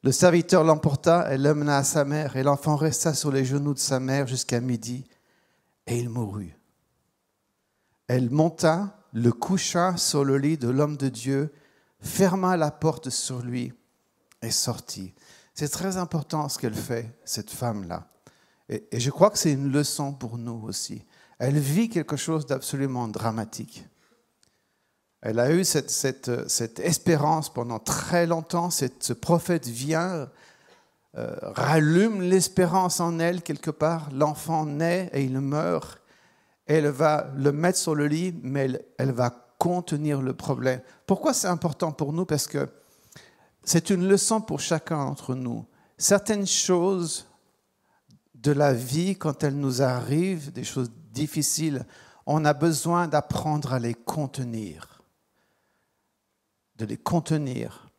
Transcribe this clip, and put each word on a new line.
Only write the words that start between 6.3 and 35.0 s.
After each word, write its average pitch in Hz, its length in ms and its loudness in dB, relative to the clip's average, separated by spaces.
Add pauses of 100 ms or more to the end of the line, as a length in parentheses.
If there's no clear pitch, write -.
Elle 123 220 2
monta, 165 680 -2 (140)
le 117 180 2
coucha 175 680 0
sur 143 260 0
le 135 140 2
lit 147 220 0
de 120 100 -2
l'homme 147 280 0
de 135 120 -2
Dieu, 135 420 -2 (480)
ferma 185 580 2
la 156 120 2
porte 143 400 -2
sur 123 300 -6
lui 123 340 -6 (720)
et 117 80 -4
sortit. - 640 -4 (400)
C'est 147 140 -4
très 185 280 -4
important 160 520 -4
ce - 100 -6
qu'elle 110 160 -2
fait, 113 500 -6
cette - 240 -8
femme-là. 98 580 -6 (640)
Et, - 220 -8
et 120 80 -4
je 123 100 0
crois 180 200 6
que 208 80 -2
c'est 156 160 2
une 139 180 0
leçon 143 420 0
pour 123 240 -10
nous 117 260 -8
aussi. 110 400 -8 (360)
Elle 139 180 2
vit 151 320 2
quelque 151 280 -2
chose 156 280 -2
d'absolument 131 640 -2
dramatique. 107 800 -6 (1300)
Elle 113 180 -2
a 127 120 4
eu 180 120 4
cette, - 260 0
cette, - 600 -4
cette - 300 -4
espérance 156 720 2
pendant 120 280 -6
très 170 480 0
longtemps. 170 420 -2
Cette, - 340 -2
ce 123 100 -2
prophète 165 540 2
vient, 151 640 -2 (840)
euh, - 260 -6
rallume 160 800 4
l'espérance 180 760 4
en 170 180 0
elle 170 240 0
quelque 156 300 -6
part. 156 400 -2
L'enfant 151 540 0
naît 165 480 0